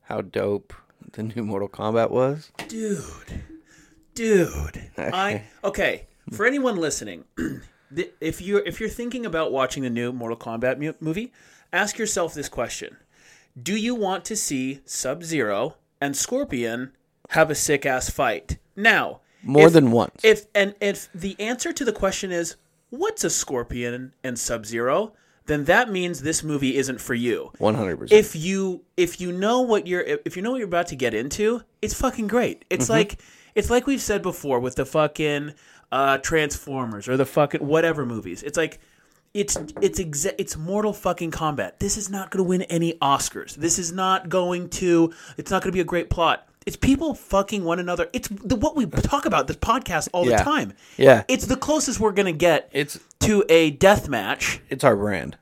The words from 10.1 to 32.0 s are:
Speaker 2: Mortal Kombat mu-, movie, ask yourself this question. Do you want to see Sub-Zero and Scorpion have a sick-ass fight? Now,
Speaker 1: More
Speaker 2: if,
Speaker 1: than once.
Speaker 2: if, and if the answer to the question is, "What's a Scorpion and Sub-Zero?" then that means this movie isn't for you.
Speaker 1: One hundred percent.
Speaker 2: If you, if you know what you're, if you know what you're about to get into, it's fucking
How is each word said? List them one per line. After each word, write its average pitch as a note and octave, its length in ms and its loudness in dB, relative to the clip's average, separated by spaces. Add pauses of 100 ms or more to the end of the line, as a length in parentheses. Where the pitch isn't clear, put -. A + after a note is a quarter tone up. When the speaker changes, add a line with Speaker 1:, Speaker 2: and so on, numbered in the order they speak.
Speaker 2:
Mortal A#2 260 -6
Kombat A#2 420 -2
mu-, D3+ 200 -6
movie, D#3+ 320 -6 (400)
ask G3 260 0
yourself F3 380 -2
this C#3+ 140 -8
question. - 480 -8 (640)
Do F#3 140 -4
you A3+ 180 -2
want F#3+ 320 -2
to A3 100 -2
see C3+ 500 -4
Sub-Zero C#3 920 -2 (260)
and C#3 160 -2
Scorpion B2+ 720 -4 (380)
have D#3 220 -4
a C#3+ 40 -4
sick-ass C3+ 540 -4
fight? - 480 -6 (180)
Now, F#3+ 460 0 (220)
Speaker 1:
More D3 240 10
Speaker 2:
if, E3+ 60 8
Speaker 1:
than C#3 180 8
once. - 320 2
Speaker 2:
if, G#3+ 220 4 (100)
and G3+ 260 2
if G3+ 320 -4
the F#3 260 -8
answer A#3+ 320 -6
to D4 140 -6
the G#3 80 2
question F#3+ 380 -2
is, E3+ 240 -4 (340)
"What's G4 340 -4
a F3+ 60 0
Scorpion B2 840 -6 (100)
and B2 160 -6
Sub-Zero?" A#2+ 760 -2 (320)
then D3 200 -2
that G#3+ 260 4
means F3 300 -4
this D#3+ 200 -2
movie C#3 360 0
isn't C3 240 -2
for - 120 -4
you. A2+ 440 -2
Speaker 1:
One G#2+ 180 2
hundred F#2+ 220 -2
percent. - 220 6
Speaker 2:
If G#3+ 160 0
you, F#3 500 -4 (120)
if F3 240 0
you F3 100 -4
know G#3+ 300 0
what A3 260 2
you're, F3+ 140 -2
if D3 360 -4
you F3+ 40 -6
know A3+ 100 -4
what C4 60 -2
you're G#3+ 100 -6
about F3 200 0
to D3+ 80 -10
get B2 180 -2
into, G#3 480 -2 (200)
it's G#3 120 -4
fucking A#3+ 340 -2